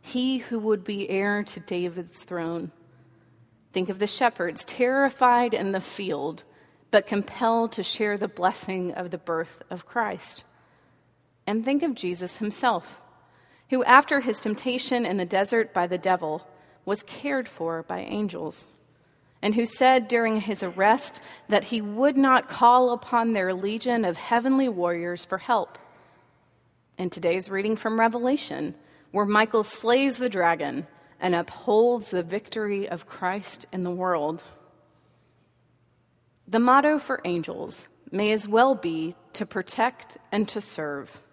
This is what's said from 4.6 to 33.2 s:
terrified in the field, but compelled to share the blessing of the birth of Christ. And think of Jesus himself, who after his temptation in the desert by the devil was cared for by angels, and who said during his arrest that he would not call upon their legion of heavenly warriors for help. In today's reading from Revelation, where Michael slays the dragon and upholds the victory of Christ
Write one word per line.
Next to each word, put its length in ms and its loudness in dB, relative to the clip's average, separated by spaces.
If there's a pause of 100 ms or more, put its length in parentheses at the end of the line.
terrified 880 2
in 180 -2
the 100 -2
field, 640 -6 (460)
but 160 4
compelled 680 0
to 100 -6
share 340 -2
the 100 -4
blessing 680 -2
of 180 -8
the 60 -8
birth 520 -6
of 160 -10
Christ. 580 -6 (1000)
And 180 -2
think 200 0
of 100 -2
Jesus 440 -6
himself, 640 2 (680)
who 140 4
after 380 8
his 200 -2
temptation 640 -2
in 120 -2
the 80 0
desert 480 0
by 120 2
the 120 -4
devil 520 -2 (360)
was 180 -2
cared 460 -6
for 340 -6
by 160 -6
angels, 720 -6 (720)
and 120 0
who 120 2
said 420 4
during 340 0
his 220 -4
arrest 580 2 (280)
that 160 2
he 160 -4
would 360 2
not 300 4
call 440 6
upon 420 0
their 200 0
legion 520 -2
of 120 -2
heavenly 520 2
warriors 560 -2
for 120 -6
help. 400 -2 (1200)
In 120 -4
today's 400 -2
reading 260 -2
from 240 -4
Revelation, 760 0 (380)
where 140 0
Michael 380 2
slays 540 2
the 120 -2
dragon 580 0 (320)
and 160 0
upholds 760 2
the 120 -2
victory 640 -6
of 200 -10
Christ 640 -6